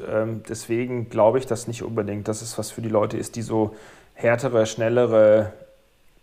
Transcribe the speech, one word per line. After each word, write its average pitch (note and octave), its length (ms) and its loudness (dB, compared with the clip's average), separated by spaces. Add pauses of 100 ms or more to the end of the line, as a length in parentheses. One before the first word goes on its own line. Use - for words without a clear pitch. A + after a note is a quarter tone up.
ähm, A2 400 -4
deswegen A#2+ 640 -4
glaube A2+ 300 4
ich B2 80 -4
das - 200 -6
nicht A#2 160 -8
unbedingt, G#2 440 -4
dass A2 160 -4
es A#2 140 -12
was G#2+ 140 -6
für A#2+ 100 -10
die A2+ 80 -6
Leute A2 280 0
ist, - 180 -8
die A#2 60 -6
so A2 340 -2 (380)
härtere, A#2 540 2
schnellere, A2 840 4 (720)